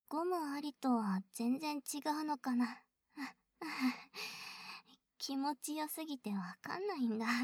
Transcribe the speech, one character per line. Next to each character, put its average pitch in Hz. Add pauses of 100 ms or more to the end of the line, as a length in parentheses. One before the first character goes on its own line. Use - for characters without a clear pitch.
ゴ 311
ム 359 (200)
あ 285
り 294
と 254
は 202 (120)
全 240
然 302
違 277 (280)
う 302
の 302
か 254
な。 240 (2250)
気 -
持 277
ち 302
よ 311
す 311
ぎ 285
て 208
わ 180
か -
ん 392
な 392
い 254
ん 220
だ。 226 (180)